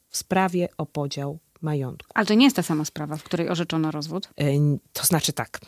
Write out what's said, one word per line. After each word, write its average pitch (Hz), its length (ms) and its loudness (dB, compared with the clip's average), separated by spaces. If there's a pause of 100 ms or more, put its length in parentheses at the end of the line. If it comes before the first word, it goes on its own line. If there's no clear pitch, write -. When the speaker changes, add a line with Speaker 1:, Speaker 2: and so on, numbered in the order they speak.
Speaker 1:
w - 80 -10
sprawie 180 520 0 (100)
o 151 80 -4
podział 143 520 -6 (240)
majątku. 147 520 -4
Speaker 2:
Ale 220 120 2
to 208 80 2
nie 233 100 8
jest 277 120 6
ta 175 60 0
sama 151 220 0
sprawa, 151 320 -8
w 156 60 -10
której 165 260 -2
orzeczono 160 420 0
rozwód? 156 380 -6 (120)
Speaker 1:
E, 147 40 0 (480)
to - 120 -8
znaczy 156 280 2
tak, - 360 -6